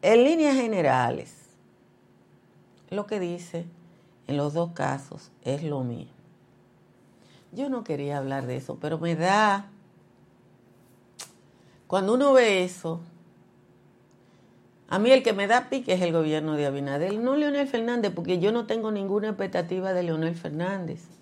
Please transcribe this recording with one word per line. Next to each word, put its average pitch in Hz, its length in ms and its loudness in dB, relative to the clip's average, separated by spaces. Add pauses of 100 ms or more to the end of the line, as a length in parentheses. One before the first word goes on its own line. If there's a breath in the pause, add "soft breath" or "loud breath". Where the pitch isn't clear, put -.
En 233 240 8
líneas 302 300 4
generales, 151 760 0 (1600)
lo 202 180 -6
que 208 120 -4
dice 175 460 -6 (640 soft breath)
en 139 80 -2
los 147 180 0
dos 170 200 -2
casos 139 580 -6 (120)
es 139 200 -4
lo 143 200 -4
mismo. 120 300 -8 (1400 soft breath)
Yo 269 160 -6
no 240 160 -6
quería 143 320 -4
hablar 135 280 -4
de 123 120 -6
eso, - 220 -10
pero 156 200 -4
me 170 160 -2
da, 196 540 2 (2250 soft breath)
cuando 196 260 0
uno 269 200 4
ve 214 320 6
eso, 165 340 -8 (1900 soft breath)
a 185 60 0
mí 226 140 6
el 262 100 8
que 233 120 2
me 202 120 0
da 240 240 2
pique 262 240 0
es 180 80 2
el 170 100 2
gobierno 156 440 0
de 147 100 0
Abinader, 139 480 -2
no 240 220 0
Leonel 285 320 0
Fernández, 233 460 -2
porque 175 260 -2
yo 196 120 2
no 233 140 -2
tengo 220 260 -4
ninguna 202 380 -2
expectativa 185 640 -4
de 180 80 0
Leonel 165 340 -2
Fernández. 170 680 -6 (200)